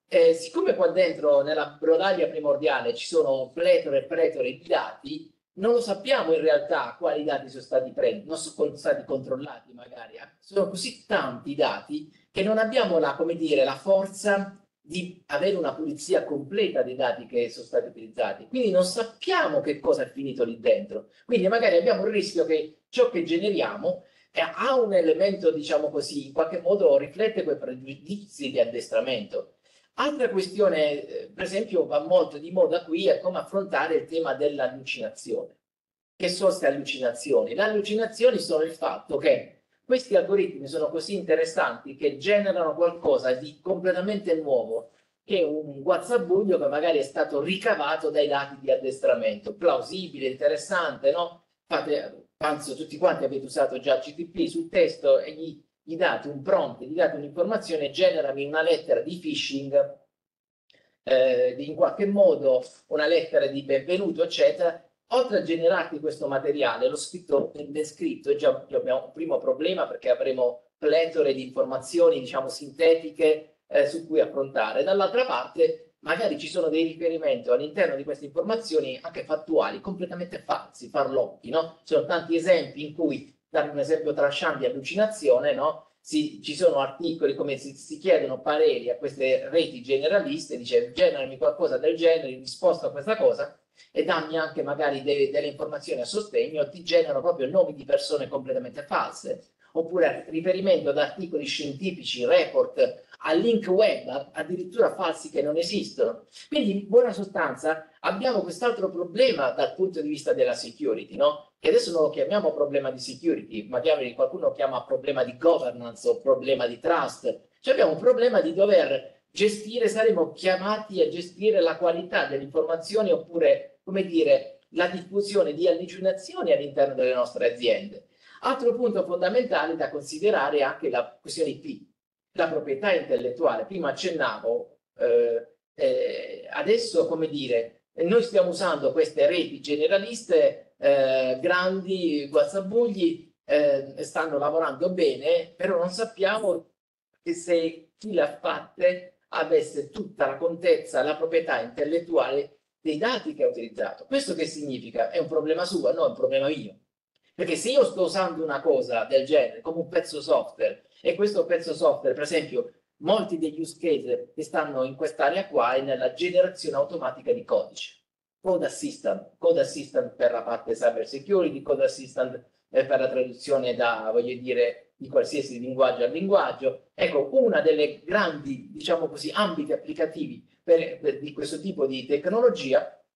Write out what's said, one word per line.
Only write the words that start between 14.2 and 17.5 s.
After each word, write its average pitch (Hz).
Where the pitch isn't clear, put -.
di 175
avere 175
una 156
pulizia 156
completa 143
dei 127
dati 120
che 120
sono 117